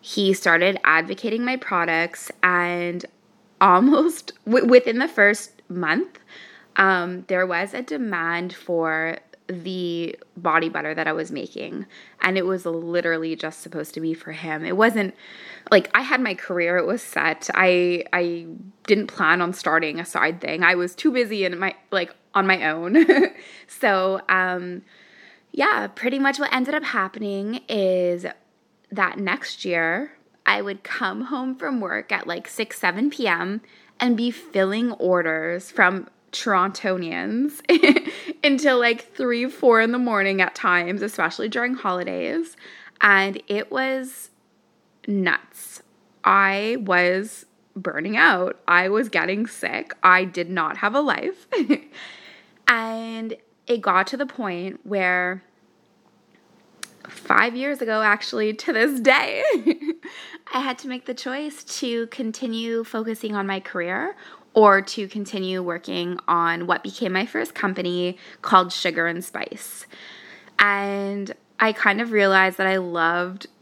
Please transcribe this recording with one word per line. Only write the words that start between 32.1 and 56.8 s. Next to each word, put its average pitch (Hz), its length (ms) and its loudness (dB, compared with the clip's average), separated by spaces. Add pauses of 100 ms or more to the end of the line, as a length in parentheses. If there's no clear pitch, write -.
at, - 160 -4
like, 175 200 -8
six, - 320 -8
seven 208 300 0
P 254 180 -4
M 185 340 -2 (380)
and 240 160 2
be 240 160 -2
filling 208 600 -2
orders 170 800 -2
from 185 360 2 (260)
Torontonians 190 1300 -2 (680)
<laughs> - 160 -10
until, 277 360 4
like, 233 360 0
three, 240 340 -2
four 233 300 6
in 226 140 2
the 247 40 0
morning 196 440 2
at 180 140 0
times, 180 460 0
especially 202 460 -2
during 247 280 -2
holidays. 185 840 -4 (420)
And 196 480 4
it 208 240 -4
was 262 600 -4 (760)
nuts. - 760 -2 (440)
I 196 560 4
was 185 640 0 (300)
burning 180 420 -4
out. 208 500 4
I 175 220 4
was 220 200 0
getting 190 380 -2
sick. - 460 -8 (100)
I 185 220 8
did 175 240 -6
not 165 280 -2
have 208 160 -2
a 285 80 2
life. - 500 -4
<laughs> 508 60 -2 (1080)
And 226 720 -2 (320)
it 233 140 0
got 233 260 2
to 269 100 -8
the 269 80 -2
point 190 600 -8
where 185 580 -2 (1700)